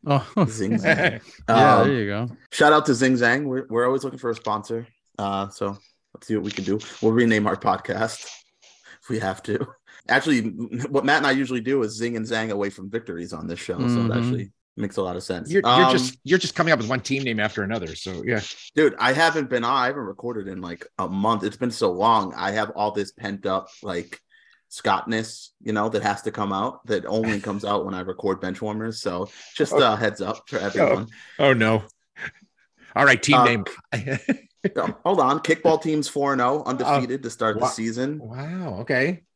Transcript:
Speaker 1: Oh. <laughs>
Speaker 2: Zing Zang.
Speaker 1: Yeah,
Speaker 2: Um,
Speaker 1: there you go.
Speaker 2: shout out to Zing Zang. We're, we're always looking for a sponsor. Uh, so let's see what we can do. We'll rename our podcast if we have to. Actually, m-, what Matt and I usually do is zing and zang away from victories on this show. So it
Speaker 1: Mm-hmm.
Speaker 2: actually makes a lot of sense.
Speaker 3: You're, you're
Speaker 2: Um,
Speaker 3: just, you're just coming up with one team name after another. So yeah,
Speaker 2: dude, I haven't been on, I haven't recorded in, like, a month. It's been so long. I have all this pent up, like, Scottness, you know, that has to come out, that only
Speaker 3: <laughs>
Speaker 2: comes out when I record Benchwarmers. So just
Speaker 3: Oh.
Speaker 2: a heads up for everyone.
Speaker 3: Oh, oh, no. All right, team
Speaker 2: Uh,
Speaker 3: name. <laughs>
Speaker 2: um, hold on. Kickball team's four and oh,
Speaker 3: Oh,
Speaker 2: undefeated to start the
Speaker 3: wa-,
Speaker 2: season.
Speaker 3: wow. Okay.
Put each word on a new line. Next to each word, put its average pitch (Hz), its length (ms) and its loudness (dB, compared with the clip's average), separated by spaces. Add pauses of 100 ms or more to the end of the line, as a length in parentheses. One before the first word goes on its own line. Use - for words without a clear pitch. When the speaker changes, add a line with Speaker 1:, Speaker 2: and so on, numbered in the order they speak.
Speaker 1:
Oh. 143 200 2 (100)
<laughs> 190 120 4
Speaker 2:
Zing 110 300 -2
Zang. 160 420 2 (280)
Speaker 1:
Yeah, 113 300 8
Speaker 2:
Um, 95 100 6
Speaker 1:
there 135 100 2
you 107 100 -2
go. 107 200 -4 (220)
Speaker 2:
shout 151 220 6
out 151 140 6
to 139 80 4
Zing 131 200 4
Zang. 123 300 2
We're, 131 240 -4
we're 120 180 2
always 135 180 0
looking 131 140 -8
for 120 120 -4
a 113 40 -2
sponsor. 113 520 -6 (320)
Uh, 98 300 -2
so 101 280 -6 (380)
let's - 120 -20
see 110 100 -2
what 104 80 -2
we 107 60 -6
can 101 140 -8
do. 101 140 -2 (220)
We'll 113 120 4
rename 113 340 4
our 95 100 0
podcast 101 720 -2 (760)
if - 60 -20
we 110 100 -6
have 95 260 -6
to. 110 220 -4 (420)
Actually, - 300 2
m-, 113 420 -6 (100)
what 139 140 0
Matt 147 140 4
and 143 80 0
I 135 60 4
usually 127 280 -2
do 127 220 0
is 107 140 -4
zing 117 200 -4
and 110 100 -4
zang 110 240 -4
away 101 200 -2
from 98 200 -14
victories 87 420 -8
on 82 140 -10
this 85 120 -8
show. - 200 -8
So 131 60 -2
it 120 40 2
Speaker 1:
Mm-hmm. 117 240 0
Speaker 2:
actually 120 400 -2 (240)
makes 101 200 -6
a 98 60 -2
lot 90 140 -4
of 92 60 -8
sense. 90 280 -8
Speaker 3:
You're, 190 120 4
you're 117 80 4
Speaker 2:
Um, 127 220 8
Speaker 3:
just, 127 320 0
you're 165 140 4
just - 160 -4
coming 165 180 4
up 139 60 4
with 110 100 -4
one 127 120 -2
team 139 240 -4
name 113 140 -2
after 107 240 -2
another. 95 320 -4
So 90 300 -10
yeah, 113 160 0 (340)
Speaker 2:
dude, 147 240 4
I 127 140 2
haven't 156 380 2
been 120 140 0
on, 131 120 2
I 123 100 2
haven't 139 180 -4
recorded 107 440 -8
in, 95 120 -10
like, 87 260 -12 (120)
a 95 100 -4
month. 98 360 0
It's 104 140 -4
been 123 120 -2
so 107 220 0
long. 98 420 2
I 95 180 -4
have 107 180 -2
all 104 200 -2
this 101 220 -6
pent 101 340 -10
up, 95 220 -2 (140)
like, 87 380 -8 (500)
Scottness, 110 800 -4 (100)
you 107 140 -4
know, 107 160 0
that 107 120 -2
has 101 200 -2
to 110 80 -4
come 101 240 -4
out, 113 320 -6
that - 180 -2
only 110 360 -2
Speaker 3:
<laughs> - 20 -12
Speaker 2:
comes 101 240 -6
out 101 180 0
when 95 100 -6
I 95 60 -8
record 95 400 -4
Benchwarmers. 107 560 -6
So 90 320 -6 (260)
just - 200 0
Speaker 3:
Oh. 127 180 6
Speaker 2:
a - 40 2
heads 104 260 -2
up 101 260 -8
for 131 100 -6
everyone. 110 500 0 (300)
Speaker 3:
Oh, 143 100 4
oh, 135 40 6
no. 113 300 2 (1120)
All 131 80 4
right, 131 180 6
team 135 140 4
Speaker 2:
Uh, 123 80 8
Speaker 3:
name. 117 200 4 (280)
<laughs> 131 260 -4 (580)
Speaker 2:
um, - 280 -2
hold 180 160 2
on. 139 200 4
Kickball 160 420 2
team's 151 260 0
four 139 240 0
and 131 80 0
oh, 135 260 2
Speaker 3:
Oh, 123 40 -4
Speaker 2:
undefeated 131 540 0
to 117 60 -6
start 110 260 0
the 110 60 -2
Speaker 3:
wa-, - 60 2
Speaker 2:
season. 123 500 -4
Speaker 3:
wow. 135 600 -10
Okay. 139 440 0 (120)